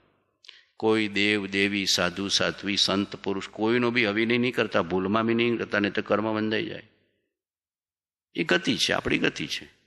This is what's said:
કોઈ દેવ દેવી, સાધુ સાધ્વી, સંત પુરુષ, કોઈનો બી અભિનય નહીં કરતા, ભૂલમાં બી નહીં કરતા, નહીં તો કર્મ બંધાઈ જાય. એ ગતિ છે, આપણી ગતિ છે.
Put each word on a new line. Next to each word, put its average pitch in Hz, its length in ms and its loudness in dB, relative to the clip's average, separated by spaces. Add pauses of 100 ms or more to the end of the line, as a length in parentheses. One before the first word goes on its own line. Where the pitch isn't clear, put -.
(760)
કોઈ 110 300 2
દેવ 101 400 2
દેવી, 98 380 0
સાધુ 90 440 0
સાધ્વી, 95 480 -2
સંત 98 380 2
પુરુષ, 95 340 -6
કોઈનો 117 420 0
બી 120 140 2
અભિનય 113 320 0
નહીં 123 180 0
કરતા, 107 280 0
ભૂલમાં 95 420 0
બી 113 80 2
નહીં 117 240 2
કરતા, 104 220 -2
નહીં 101 140 2
તો 107 80 -2
કર્મ 104 320 0
બંધાઈ 107 360 -2
જાય. 95 180 -12 (1500)
એ 175 80 -2
ગતિ 175 340 2
છે, - 160 0
આપણી - 240 0
ગતિ - 300 -2
છે. - 180 -8 (220)